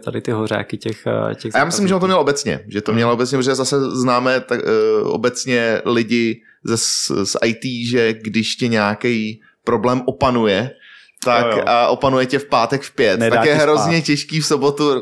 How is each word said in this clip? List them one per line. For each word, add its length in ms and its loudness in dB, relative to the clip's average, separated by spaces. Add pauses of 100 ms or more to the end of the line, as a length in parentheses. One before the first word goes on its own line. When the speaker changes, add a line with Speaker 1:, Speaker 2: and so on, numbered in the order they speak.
Speaker 1:
tady 160 -6
ty 100 -4
hořáky 460 -4
těch, 300 -8 (240)
eh, 40 -6
těch 200 -10
Speaker 2:
A 40 4
já 60 4
myslím, 220 -2
že 80 2
on 40 0
to 80 0
Speaker 1:
zákazníků. 0 -
Speaker 2:
měl 120 2
obecně, 480 0
že 140 -4
to 120 -2
měl 180 2
obecně, 260 0
protože 180 0
zase 360 0
známe 480 2
tak, 240 -4
eh, 400 2
obecně 800 0
lidi 560 0 (220)
ze 140 -2
s-, 460 -2
z 180 -4
I 120 0
T, 360 -6
že 240 2
když 420 -4
tě 120 -2
nějaký 760 -2 (220)
problém 420 0
opanuje, 640 0 (540)
tak 260 4
Speaker 3:
Jo, 60 2
jo. 100 0
Speaker 2:
a 200 4
opanuje 380 2
tě 140 0
v 60 -6
pátek 360 0
v 140 -18
pět, 240 2
Speaker 3:
Nedá 160 2
Speaker 2:
tak 100 2
je 80 4
Speaker 3:
ti 60 2
Speaker 2:
hrozně 380 2
Speaker 3:
spát. 80 0
Speaker 2:
těžký 340 -2
v 60 -2
sobotu 380 0 (180)